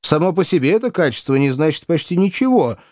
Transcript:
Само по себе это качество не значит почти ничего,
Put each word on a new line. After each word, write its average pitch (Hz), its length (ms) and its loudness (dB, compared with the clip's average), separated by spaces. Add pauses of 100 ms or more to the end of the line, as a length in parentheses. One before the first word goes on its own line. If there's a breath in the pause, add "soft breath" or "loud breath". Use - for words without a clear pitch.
Само 165 240 2
по 180 100 0
себе 156 300 0
это 226 180 0
качество 139 440 -2
не 139 160 2
значит 151 340 -2
почти 170 320 -2
ничего, 190 640 0 (140)